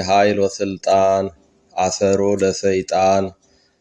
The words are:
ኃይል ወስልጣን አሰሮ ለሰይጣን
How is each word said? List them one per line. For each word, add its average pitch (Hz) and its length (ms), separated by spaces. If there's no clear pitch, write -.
ኃይል 101 380
ወስልጣን 95 840
አሰሮ 98 440
ለሰይጣን 95 880